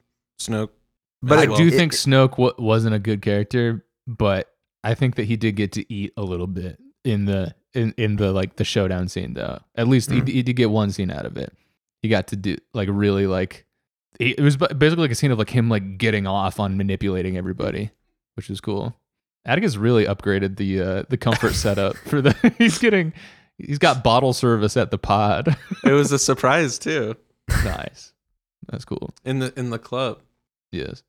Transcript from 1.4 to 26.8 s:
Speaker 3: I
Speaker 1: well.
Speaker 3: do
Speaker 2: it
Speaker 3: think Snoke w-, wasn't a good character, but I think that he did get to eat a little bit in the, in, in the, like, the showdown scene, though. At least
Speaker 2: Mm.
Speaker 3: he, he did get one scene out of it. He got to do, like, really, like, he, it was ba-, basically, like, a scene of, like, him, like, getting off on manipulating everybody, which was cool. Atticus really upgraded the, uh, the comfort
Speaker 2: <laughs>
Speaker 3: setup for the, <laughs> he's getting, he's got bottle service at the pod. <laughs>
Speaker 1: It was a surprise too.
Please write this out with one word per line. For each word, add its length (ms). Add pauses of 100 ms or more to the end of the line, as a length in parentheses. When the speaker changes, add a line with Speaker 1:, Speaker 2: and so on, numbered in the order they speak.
Speaker 3:
I 40
Speaker 1:
well. 100
Speaker 3:
do 100
Speaker 2:
it 40
Speaker 3:
think 200
Snoke 400
w-, 260
wasn't 360
a 60
good 220
character, 640 (220)
but 460 (300)
I 120
think 220
that 80
he 120
did 200
get 160
to 200
eat 240
a 60
little 240
bit 320 (260)
in 200
the, 300 (200)
in, 220
in 200
the, 160
like, 240
the 80
showdown 440
scene, 260
though. 240 (160)
At 140
least 220
Speaker 2:
Mm. 180
Speaker 3:
he, 60
he 80
did 120
get 160
one 220
scene 180
out 160
of 100
it. 160 (500)
He 60
got 200
to 80
do, 200 (160)
like, 180
really, 360
like, 400 (540)
he, 100
it 100
was 160
ba-, 180
basically, 280
like, 80
a 60
scene 160
of, 60
like, 120
him, 180
like, 300
getting 280
off 340
on 160
manipulating 600
everybody, 540 (460)
which 120
was 120
cool. 360 (480)
Atticus 320
really 300
upgraded 500
the, 240
uh, 280
the 80
comfort 380
Speaker 2:
<laughs> 0
Speaker 3:
setup 420
for 260
the, 320
<laughs> 40
he's 200
getting, 340 (460)
he's 200
got 260
bottle 300
service 420
at 140
the 80
pod. 580 (140)
<laughs> 140
Speaker 1:
It 80
was 200
a 60
surprise 600
too. 380 (480)